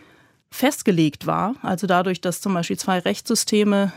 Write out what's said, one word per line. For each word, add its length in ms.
festgelegt 720
war. 340
Also 260
dadurch, 320
dass 220
zum 120
Beispiel 240
zwei 220
Rechtssysteme 960